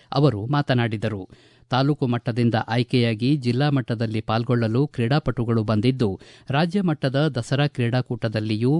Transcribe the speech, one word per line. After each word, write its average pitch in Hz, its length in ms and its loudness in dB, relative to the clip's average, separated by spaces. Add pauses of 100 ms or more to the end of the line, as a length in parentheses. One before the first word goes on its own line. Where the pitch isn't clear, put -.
(120)
ಅವರು 135 360 2
ಮಾತನಾಡಿದರು. 113 760 -2 (480)
ತಾಲೂಕು 139 360 2
ಮಟ್ಟದಿಂದ 120 500 0 (100)
ಆಯ್ಕೆಯಾಗಿ 117 600 0 (100)
ಜಿಲ್ಲಾ 123 320 0
ಮಟ್ಟದಲ್ಲಿ 117 520 -2
ಪಾಲ್ಗೊಳ್ಳಲು 117 680 0
ಕ್ರೀಡಾಪಟುಗಳು 117 760 0
ಬಂದಿದ್ದು, 113 460 2 (400)
ರಾಜ್ಯ 170 320 0
ಮಟ್ಟದ 139 380 0 (100)
ದಸರಾ 135 380 0
ಕ್ರೀಡಾಕೂಟದಲ್ಲಿಯೂ 117 1120 -2